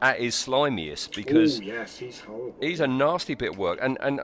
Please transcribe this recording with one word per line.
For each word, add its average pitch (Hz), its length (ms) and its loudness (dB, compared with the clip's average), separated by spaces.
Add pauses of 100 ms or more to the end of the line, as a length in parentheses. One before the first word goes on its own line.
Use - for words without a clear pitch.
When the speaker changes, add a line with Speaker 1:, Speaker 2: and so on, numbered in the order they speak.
Speaker 1:
at 131 160 4
his 120 160 0
slimiest 127 800 0
because 139 460 4
Speaker 2:
Ooh, 95 40 -10
yes, 110 340 -10
he's - 220 -12
horrible. 110 380 -10
Speaker 1:
he's 160 220 -2
a 147 60 2
nasty 143 480 2
bit 113 160 -2
of 92 80 -6
work. 87 240 0
And, 131 180 0
and 139 240 0